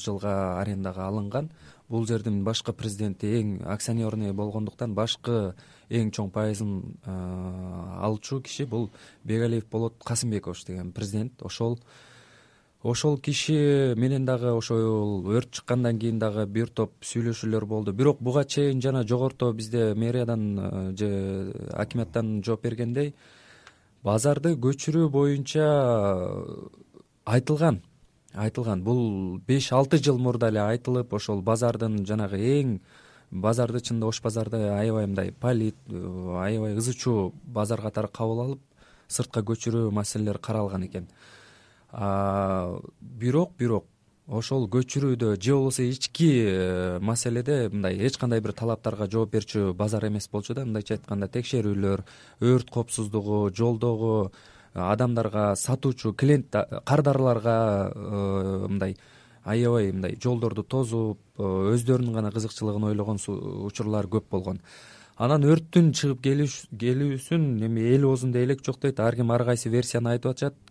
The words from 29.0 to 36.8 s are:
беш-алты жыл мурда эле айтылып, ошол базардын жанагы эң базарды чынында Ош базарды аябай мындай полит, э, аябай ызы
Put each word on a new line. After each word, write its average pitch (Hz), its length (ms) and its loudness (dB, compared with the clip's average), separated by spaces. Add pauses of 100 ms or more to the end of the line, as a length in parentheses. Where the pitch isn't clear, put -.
беш-алты 135 560 4
жыл 131 160 4
мурда 120 300 2
эле 107 120 2
айтылып, 120 520 0
ошол 101 300 -2
базардын 110 640 0
жанагы 101 340 -2
эң 127 400 2 (500)
базарды 113 500 0
чынында 113 280 -2
Ош 113 140 -4
базарды 110 340 -2 (160)
аябай 107 340 0
мындай 95 260 -2
полит, 113 440 0 (120)
э, 90 520 -6
аябай 107 340 -2
ызы 117 200 -2